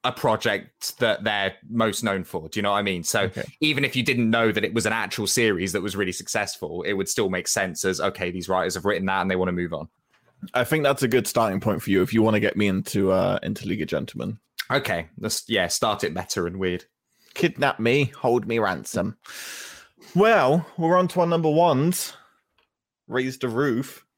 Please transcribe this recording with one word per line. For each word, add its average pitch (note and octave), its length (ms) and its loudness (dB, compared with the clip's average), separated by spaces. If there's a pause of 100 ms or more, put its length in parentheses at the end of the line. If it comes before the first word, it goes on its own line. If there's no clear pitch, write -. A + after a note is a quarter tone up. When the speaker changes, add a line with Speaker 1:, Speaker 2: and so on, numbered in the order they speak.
Speaker 1:
a B2+ 80 0
project - 840 -2
that G#2+ 260 2
they're G2+ 300 0 (140)
most A2+ 340 0
known G2 200 0
for. D#2+ 240 -8
Do - 120 -6
you - 20 -2
know G2+ 100 0
what G2+ 60 2
I G#2 40 0
mean? F#2 220 -2
So G2+ 200 0
Speaker 2:
Okay. - 200 -4 (160)
Speaker 1:
even C#3+ 240 0
if C3 140 -2
you B2 60 0
didn't A#2+ 260 2
know A2+ 240 4
that G#2 100 0
it G#2+ 100 -2
was A2 120 0
an G#2+ 80 2
actual G#2 340 -4
series F#2+ 460 2
that G2 80 -2
was F2 160 -6
really F#2 160 0
successful, F2+ 720 -6
it G2+ 100 -2
would F#2+ 160 -2
still G2+ 200 0
make F2+ 200 -4
sense F#2 340 -2
as, F#2 160 0
okay, F2+ 320 -2
these F2 160 -8
writers F#2 280 0
have F2+ 100 -8
written F#2+ 220 0
that F#2+ 140 0
and F#2+ 80 -2
they F#2 60 0
wanna F#2 160 0
move F2 220 -4
on. D2+ 160 -10 (640)
Speaker 2:
I B2+ 100 2
think D#3 200 0
that's C#3 200 2
a B2 60 2
good B2 180 2
starting A2 320 0
point G2+ 220 -2
for - 80 -8
you F#2+ 120 4
if F#2 120 0
you A2 80 4
wanna G#2+ 180 4
get G#2+ 160 0
me G2+ 120 2
into, G2 440 0
uh, F#2+ 320 2
into - 240 -6
League G#2+ 140 -2
of - 80 -6
Gentlemen. - 500 -6 (320)
Speaker 1:
Okay, F#2+ 360 -2 (120)
let's, A2 280 -6
yeah, F#2+ 200 2
start G#2 380 -2
it D#2+ 80 -4
meta F2+ 320 -4
and F2 120 -6
weird. F2+ 280 -4 (480)
Speaker 2:
Kidnap - 480 -2
me, B2+ 240 4
hold B2 420 0
me A#2 120 0
ransom. F#2+ 580 -2 (1000)
Well, F3 500 6 (120)
we're E3+ 200 4
on F#3 120 4
to F#3 120 0
our E3+ 60 4
number E3 220 2
ones. D#3+ 640 2 (960)
Raise C3 300 -2
the B2+ 120 -2
Roof. B2+ 560 0 (120)